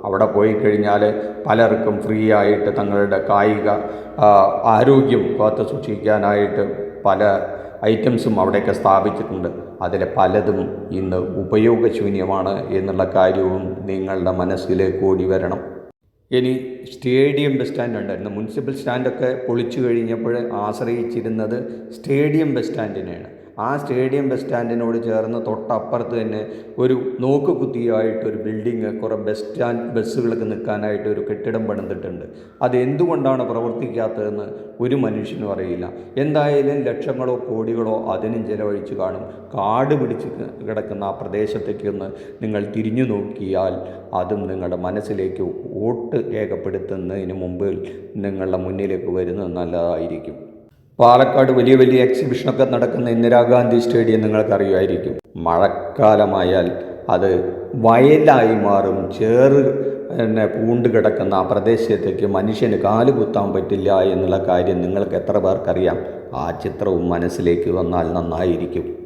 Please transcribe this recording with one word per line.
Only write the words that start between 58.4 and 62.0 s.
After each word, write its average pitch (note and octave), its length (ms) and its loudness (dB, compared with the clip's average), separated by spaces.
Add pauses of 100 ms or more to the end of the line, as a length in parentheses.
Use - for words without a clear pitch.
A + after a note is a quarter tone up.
മാറും. G2 640 2
ചേറ് B2+ 440 6 (480)
പിന്നെ A2 360 0
പൂണ്ട് A#2 420 2
കിടക്കുന്ന G#2+ 460 2
ആ F#2 80 4
പ്രദേശത്തേക്ക് G2+ 840 2